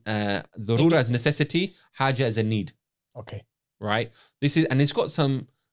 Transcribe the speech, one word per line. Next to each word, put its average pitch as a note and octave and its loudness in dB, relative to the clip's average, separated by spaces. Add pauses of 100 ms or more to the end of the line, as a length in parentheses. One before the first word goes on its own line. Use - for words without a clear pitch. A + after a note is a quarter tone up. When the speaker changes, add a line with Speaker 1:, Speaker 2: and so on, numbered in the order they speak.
Speaker 1:
uh, G#2 -2 (160)
darura A#2 2
Speaker 2:
Okay. E3 6
Speaker 1:
as A#2 2
necessity, D3 0 (200)
haja C3+ 0
as A2+ -2
a A2+ 2
need. G#2+ -4 (440)
Speaker 2:
Okay. G#2+ -14 (380)
Speaker 1:
Right? G#2+ -2 (280)
This C#3+ 0
is, D#3+ 4
and C3 2
it's C#3+ 2
got - -2
some C3+ -2 (260)